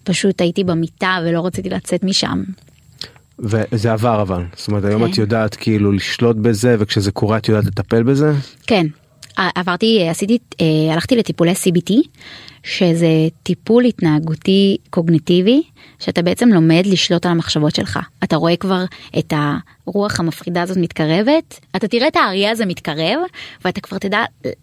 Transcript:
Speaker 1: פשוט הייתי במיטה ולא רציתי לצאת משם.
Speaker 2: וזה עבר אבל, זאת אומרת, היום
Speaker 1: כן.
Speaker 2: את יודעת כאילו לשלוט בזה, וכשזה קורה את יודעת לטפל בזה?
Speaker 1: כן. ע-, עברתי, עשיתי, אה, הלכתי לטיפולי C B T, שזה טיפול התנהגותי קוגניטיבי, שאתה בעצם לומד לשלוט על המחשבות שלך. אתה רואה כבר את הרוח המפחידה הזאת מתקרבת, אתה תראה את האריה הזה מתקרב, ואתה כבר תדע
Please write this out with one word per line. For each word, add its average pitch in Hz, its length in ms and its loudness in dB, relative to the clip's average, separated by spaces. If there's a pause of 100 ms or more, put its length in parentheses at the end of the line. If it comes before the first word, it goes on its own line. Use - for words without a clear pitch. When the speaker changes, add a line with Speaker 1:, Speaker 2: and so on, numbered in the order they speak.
Speaker 1:
פשוט 190 380 0
הייתי 175 220 0
במיטה 180 640 -2
ולא 170 200 0
רציתי 185 240 -6
לצאת 185 340 -4
משם. 190 400 -2 (960)
Speaker 2:
וזה 110 540 -2
עבר 110 280 2
אבל, 92 220 -2 (120)
זאת - 120 -14
אומרת, 104 160 -2
היום 107 220 2
Speaker 1:
כן. 180 60 0
Speaker 2:
את 190 60 -4
יודעת 110 380 0
כאילו 104 360 0
לשלוט 113 440 0
בזה, 113 440 2
וכשזה 101 320 0
קורה 107 260 0
את - 120 -6
יודעת 107 160 2
לטפל 104 380 0
בזה? 139 300 2 (340)
Speaker 1:
כן. 185 180 2 (540)
ע-, 180 200 -2
עברתי, 185 500 2
עשיתי, 202 280 0 (240)
אה, 170 40 4 (280)
הלכתי 170 220 0
לטיפולי 175 360 0
C - 260 0
B 180 140 0
T, - 20 2 (720)
שזה 170 440 0 (360)
טיפול 233 420 0
התנהגותי 185 920 0 (120)
קוגניטיבי, 180 720 2 (380)
שאתה - 220 -2
בעצם 180 280 2
לומד 165 360 6
לשלוט 180 400 2
על 175 60 0
המחשבות 156 440 0
שלך. - 240 -4 (240)
אתה - 120 0
רואה 165 200 2
כבר 185 300 -2 (340)
את 156 140 -4 (540)
הרוח 202 320 -2
המפחידה 170 420 -4
הזאת 185 160 -4
מתקרבת, 180 800 0 (160)
אתה 196 120 -2
תראה 240 200 0
את - 80 -2
האריה 208 360 0
הזה 226 140 -2
מתקרב, 170 540 -4 (460)
ואתה 185 160 -4
כבר - 160 -10
תדע 208 260 -2 (400)